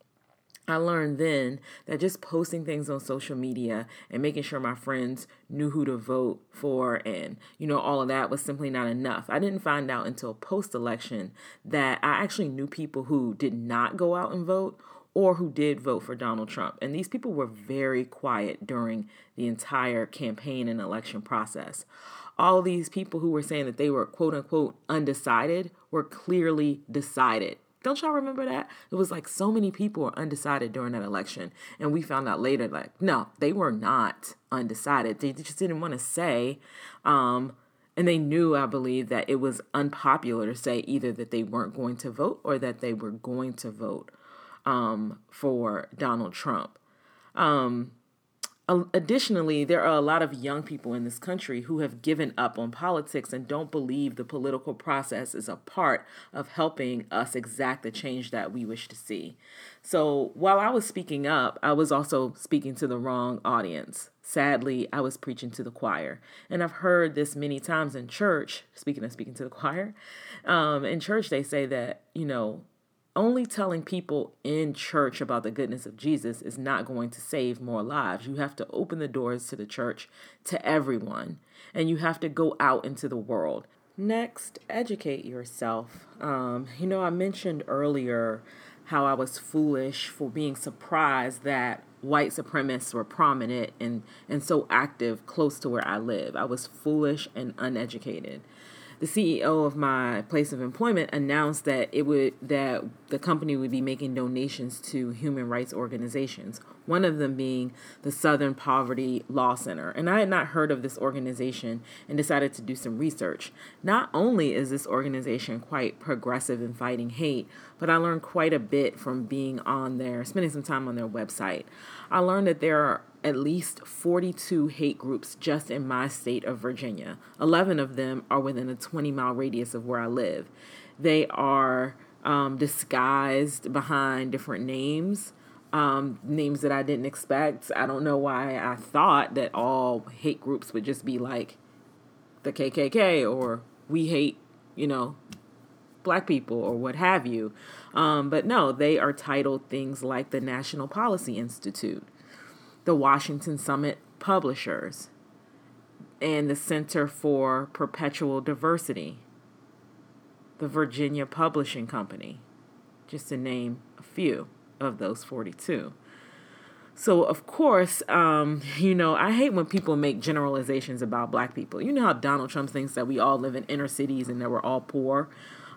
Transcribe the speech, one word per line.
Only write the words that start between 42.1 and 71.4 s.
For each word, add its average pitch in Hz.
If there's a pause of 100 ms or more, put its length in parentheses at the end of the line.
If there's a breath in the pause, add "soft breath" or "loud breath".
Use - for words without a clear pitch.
vote 139
or 139
that 123
they 120
were 107
going 123
to -
vote, 107 (560 loud breath)
um, 113 (100)
for 117
Donald 117
Trump. - (600 soft breath)
Um, 127 (760)
a-, 175 (100)
additionally, 170
there 165
are 156
a 147
lot 151
of 143
young 139
people 127
in 120
this 117
country 143
who 151
have 120
given 156
up 117
on 117
politics 151
and 127
don't 147
believe 135
the 123
political 131
process 131
is 110
a 90
part - (280 loud breath)
of 143
helping 143
us 120
exact 127
the 113
change 127
that 98
we 120
wish 113
to 107
see. - (460 loud breath)
So 151
while 190
I 214
was 233
speaking 147
up, 139
I 147
was 151
also 139
speaking 139
to 131
the 123
wrong 123
audience. 98 (100)
Sadly, 135
I 139
was 131
preaching 120
to 127
the 113
choir. 82 (300 loud breath)
And 180
I've 170
heard 175
this 147
many 143
times 156
in 123
church, - (100)
speaking 143
of 120
speaking -
to 127
the 127
choir, 180 (500 loud breath)
um, 151
in 165
church 208
they 139